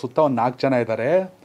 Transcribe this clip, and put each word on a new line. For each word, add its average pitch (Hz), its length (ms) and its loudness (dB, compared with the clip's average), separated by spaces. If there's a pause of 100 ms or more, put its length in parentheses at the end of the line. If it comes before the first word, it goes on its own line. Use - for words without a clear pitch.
ಸುತ್ತ 131 180 -4
ಒಂದು 139 180 2
ನಾಲ್ಕು 123 220 -2
ಜನ 135 140 0
ಇದ್ದಾರೆ, 123 600 0 (120)